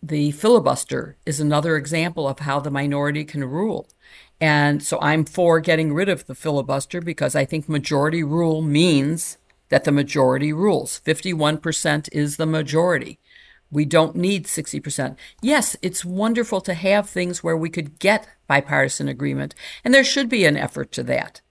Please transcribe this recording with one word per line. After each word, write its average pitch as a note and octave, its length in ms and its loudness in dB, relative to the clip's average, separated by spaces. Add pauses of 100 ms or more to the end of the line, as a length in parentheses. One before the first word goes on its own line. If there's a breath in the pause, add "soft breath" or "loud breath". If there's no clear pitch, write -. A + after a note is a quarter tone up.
the D3 300 0
filibuster C#3 920 2
is D3+ 160 -4
another D3+ 360 2
example D#3+ 520 -2
of C3+ 120 -6
how C#3+ 200 -2
the D3 100 -4
minority C#3+ 540 -2
can C#3+ 200 -6
rule. E3+ 440 -4 (520 loud breath)
And D3 420 4
so - 180 -2
I'm D#3 240 2
for E3+ 360 2
getting D#3+ 340 0
rid F#3 140 0
of F3 180 -2
the - 80 -12
filibuster C#3 680 -4
because D#3 340 -4
I C#3 100 2
think D#3 240 -6
majority D3+ 540 0
rule D#3+ 400 0
means D#3 760 2 (320)
that C#3 140 4
the D3 80 2
majority C#3+ 600 2
rules. E3 460 0
Fifty-one D#3 600 0
percent D#3 540 -2
is D3 240 0
the D#3+ 100 0
majority. D#3 720 0 (520 soft breath)
We D3 140 0
don't D#3+ 300 4
need F3+ 320 0
sixty - 340 -4
percent. C#3 380 -6 (220 loud breath)
Yes, C4+ 400 2
it's F#3 240 -4
wonderful G#3+ 580 -2
to F#3 120 -4
have G3 340 2
things F3+ 340 -4
where E3 140 0
we D#3+ 140 -2
could D#3+ 280 -8
get G3+ 300 0 (180)
bipartisan C#3 600 0
agreement, C#3 460 -6 (300 loud breath)
and B3 100 4
there C4+ 100 8
should C4+ 240 -2
be A3+ 160 2
an D3 120 4
effort C#3 360 -6
to - 120 -8
that. - 360 -6 (100)